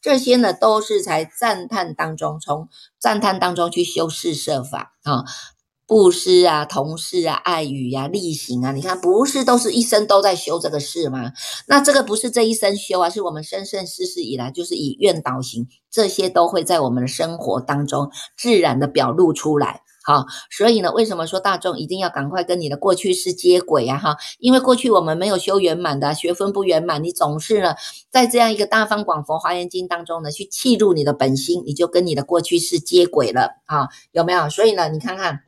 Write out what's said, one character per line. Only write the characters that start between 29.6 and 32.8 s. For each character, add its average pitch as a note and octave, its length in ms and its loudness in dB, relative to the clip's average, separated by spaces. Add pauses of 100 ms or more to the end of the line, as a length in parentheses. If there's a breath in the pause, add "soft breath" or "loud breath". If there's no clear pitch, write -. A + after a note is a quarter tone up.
经 F3+ 200 -8
当 E3+ 160 -8
中 E3 180 -8
呢， D3+ 80 -8
去 G3 160 -12
契 - 300 2
入 G3 160 4
你 D#3 100 2
的 C#3+ 100 0
本 C3+ 240 2
心， E3+ 300 -2
你 C#3+ 80 -6
就 E3+ 140 0
跟 F3+ 180 2
你 D#3+ 80 -2
的 C#3 80 -4
过 E3+ 180 0
去 E3+ 180 0
世 E3 200 -2
接 F3 280 4